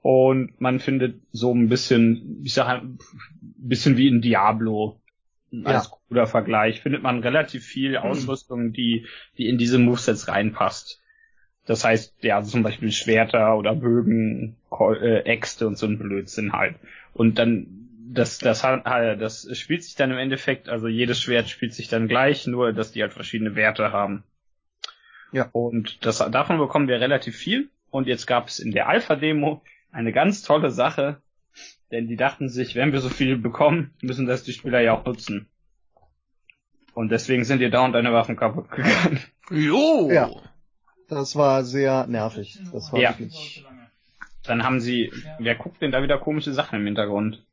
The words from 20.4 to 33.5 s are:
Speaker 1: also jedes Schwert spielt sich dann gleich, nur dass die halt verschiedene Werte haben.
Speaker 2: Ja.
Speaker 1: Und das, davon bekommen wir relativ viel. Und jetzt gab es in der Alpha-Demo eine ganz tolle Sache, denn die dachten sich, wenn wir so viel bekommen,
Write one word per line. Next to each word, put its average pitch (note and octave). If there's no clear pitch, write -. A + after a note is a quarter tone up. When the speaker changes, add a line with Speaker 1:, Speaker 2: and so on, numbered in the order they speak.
Speaker 1:
also A2+
jedes A#2+
Schwert A#2
spielt A#2
sich -
dann A2+
gleich, C3+
nur A#2+
dass A2
die A2+
halt -
verschiedene G#2+
Werte G#2+
haben. G2+
Speaker 2:
Ja. C3
Speaker 1:
Und A#2
das, A2+
davon C#3+
bekommen C#3+
wir B2
relativ B2+
viel. B3+
Und C3+
jetzt B2
gab A#2+
es -
in -
der -
Alpha-Demo D3+
eine A2+
ganz F3
tolle D#3
Sache, C#3
denn A#2
die A#2
dachten C3
sich, A#2+
wenn C#3
wir C3+
so B2+
viel C3
bekommen, C#3+